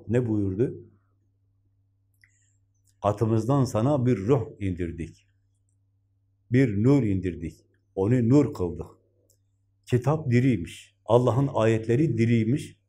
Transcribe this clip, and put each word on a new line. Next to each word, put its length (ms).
ne 200
buyurdu? 460
"Katımızdan 600
sana 420
bir 100
ruh 440
indirdik. 680
Bir 320
nur 180
indirdik. 600
Onu 340
nur 260
kıldık." 320
Kitap 440
diriymiş. 760
Allah'ın 480
ayetleri 680
diriymiş. 720